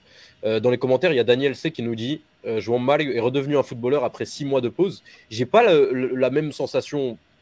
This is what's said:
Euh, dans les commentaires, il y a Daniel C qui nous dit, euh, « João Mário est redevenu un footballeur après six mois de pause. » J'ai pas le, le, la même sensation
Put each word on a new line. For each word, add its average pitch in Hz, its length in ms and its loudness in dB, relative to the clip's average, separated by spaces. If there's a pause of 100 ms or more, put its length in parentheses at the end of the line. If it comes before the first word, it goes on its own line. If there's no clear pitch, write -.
(440)
Euh, 110 160 0
dans 120 100 2
les 123 80 2
commentaires, 131 340 2
il 139 40 0
y 120 40 2
a 113 40 4
Daniel 123 300 2
C 160 160 -6
qui 123 120 -8
nous 117 120 -4
dit, 123 280 -6 (240)
euh, « 113 140 -4
João 117 180 0
Mário 139 340 2
est 113 80 -2
redevenu 135 380 0
un 131 40 4
footballeur 127 400 -2
après 117 220 -4
six - 220 -10
mois 135 160 0
de 117 80 0
pause. » 160 320 -2 (280)
J'ai 113 140 -2
pas 220 180 4
le, 156 300 6
le, 127 240 -2
la 127 140 2
même 147 220 -2
sensation 135 680 -4 (240)